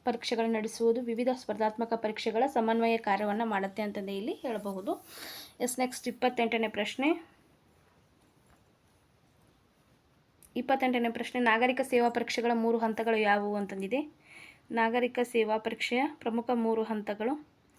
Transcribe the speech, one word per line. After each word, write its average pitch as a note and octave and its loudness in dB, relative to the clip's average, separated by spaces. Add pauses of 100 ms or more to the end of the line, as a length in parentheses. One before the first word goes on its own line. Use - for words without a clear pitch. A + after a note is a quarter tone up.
ಪರೀಕ್ಷೆಗಳನ್ನು A3+ 0
ನಡೆಸುವುದು, A3+ 2
ವಿವಿಧ A#3 0
ಸ್ಪರ್ಧಾತ್ಮಕ G#3+ -2
ಪರೀಕ್ಷೆಗಳ A3 0
ಸಮನ್ವಯ A3+ 2
ಕಾರ್ಯವನ್ನು G#3 0
ಮಾಡುತ್ತೆ G3 -2
ಅಂತಂದೇ G3+ -6
ಇಲ್ಲಿ A#3 -4
ಹೇಳಬಹುದು. G3+ -6 (540)
ಎಸ್, B3 -2
ನೆಕ್ಸ್ಟ್ B3+ -4
ಇಪ್ಪತ್ತೆಂಟನೇ A#3 0
ಪ್ರಶ್ನೆ, C4 0 (3250)
ಇಪ್ಪತ್ತೆಂಟನೇ B3 2
ಪ್ರಶ್ನೆ, A#3+ -4
ನಾಗರಿಕ B3 4
ಸೇವಾ A#3+ 4
ಪರೀಕ್ಷೆಗಳ A#3+ 0
ಮೂರು A#3 2
ಹಂತಗಳು A3+ 0
ಯಾವುವು G#3 2
ಅಂತಂದಿದೆ. G3 -2 (720)
ನಾಗರಿಕ A#3 2
ಸೇವಾ A3 2
ಪರೀಕ್ಷೆಯ A#3 0 (160)
ಪ್ರಮುಖ A#3 -2
ಮೂರು A3+ 2
ಹಂತಗಳು A3 -4 (240)